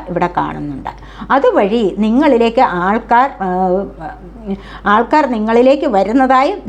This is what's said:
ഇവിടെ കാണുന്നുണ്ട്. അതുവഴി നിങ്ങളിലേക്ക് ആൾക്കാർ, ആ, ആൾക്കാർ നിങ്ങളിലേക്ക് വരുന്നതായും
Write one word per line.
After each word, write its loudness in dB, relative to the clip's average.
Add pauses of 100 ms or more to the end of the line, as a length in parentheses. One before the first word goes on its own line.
(120)
ഇവിടെ -2
കാണുന്നുണ്ട്. -6 (400)
അതുവഴി 2 (100)
നിങ്ങളിലേക്ക് 2
ആൾക്കാർ, 0 (180)
ആ, -2 (1400)
ആൾക്കാർ 2 (120)
നിങ്ങളിലേക്ക് 2
വരുന്നതായും 2 (120)